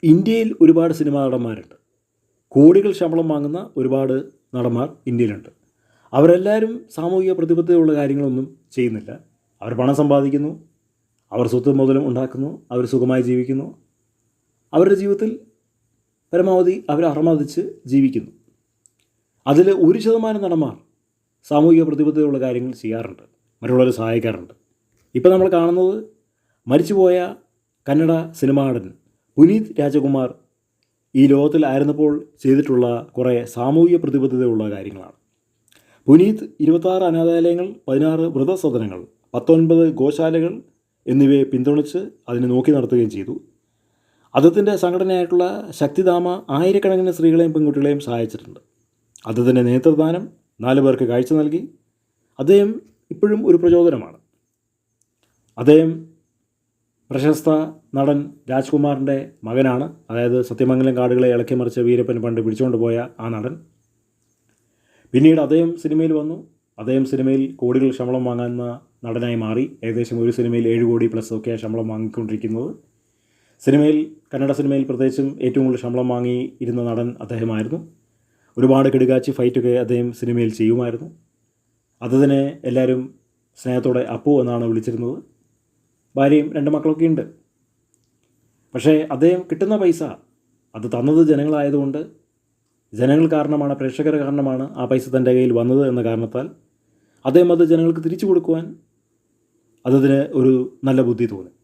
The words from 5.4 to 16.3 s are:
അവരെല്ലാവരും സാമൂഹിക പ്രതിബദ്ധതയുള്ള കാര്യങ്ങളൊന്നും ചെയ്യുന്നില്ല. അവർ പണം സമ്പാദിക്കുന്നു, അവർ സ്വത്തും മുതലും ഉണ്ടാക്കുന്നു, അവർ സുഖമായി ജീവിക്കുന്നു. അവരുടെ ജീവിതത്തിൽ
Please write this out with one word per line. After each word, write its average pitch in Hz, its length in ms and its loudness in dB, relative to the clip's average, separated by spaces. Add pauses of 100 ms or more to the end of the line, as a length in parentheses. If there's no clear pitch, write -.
അവരെല്ലാവരും 185 600 2 (160)
സാമൂഹിക 185 440 -2
പ്രതിബദ്ധതയുള്ള 165 640 2
കാര്യങ്ങളൊന്നും 139 520 -2 (240)
ചെയ്യുന്നില്ല. 113 400 -6 (520)
അവർ 110 120 -8
പണം 127 220 0
സമ്പാദിക്കുന്നു, 143 560 0 (800)
അവർ 120 160 -2
സ്വത്തും 123 280 0
മുതലും 135 300 2
ഉണ്ടാക്കുന്നു, 131 440 -6 (200)
അവർ 123 160 -2
സുഖമായി 127 360 0
ജീവിക്കുന്നു. 127 440 -2 (1040)
അവരുടെ 190 260 4
ജീവിതത്തിൽ 202 320 -2 (1040)